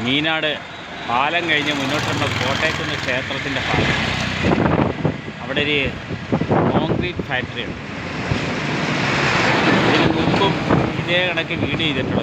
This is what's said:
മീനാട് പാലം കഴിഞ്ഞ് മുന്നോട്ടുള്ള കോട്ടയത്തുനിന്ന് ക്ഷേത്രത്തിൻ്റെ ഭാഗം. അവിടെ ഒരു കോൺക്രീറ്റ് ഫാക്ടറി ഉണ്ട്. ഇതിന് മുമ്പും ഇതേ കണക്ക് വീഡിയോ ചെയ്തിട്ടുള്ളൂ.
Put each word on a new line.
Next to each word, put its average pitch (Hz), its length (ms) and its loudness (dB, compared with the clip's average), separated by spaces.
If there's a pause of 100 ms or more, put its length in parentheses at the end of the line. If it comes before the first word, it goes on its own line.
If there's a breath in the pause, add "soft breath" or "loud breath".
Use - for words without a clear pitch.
മീനാട് 151 460 2 (580)
പാലം 147 420 2
കഴിഞ്ഞ് 147 300 2
മുന്നോട്ടുള്ള 143 460 0 (140)
കോട്ടയത്തുനിന്ന് 147 600 0
ക്ഷേത്രത്തിൻ്റെ 131 640 -2
ഭാഗം. 127 320 2 (1400)
അവിടെ 135 240 -2
ഒരു 147 120 2 (920)
കോൺക്രീറ്റ് 160 560 0
ഫാക്ടറി 123 400 -2
ഉണ്ട്. - 140 -8 (2000)
ഇതിന് 160 180 4 (100)
മുമ്പും 170 380 2 (460)
ഇതേ 175 180 0 (100)
കണക്ക് 165 260 -2 (100)
വീഡിയോ 143 240 0
ചെയ്തിട്ടുള്ളൂ. 131 340 0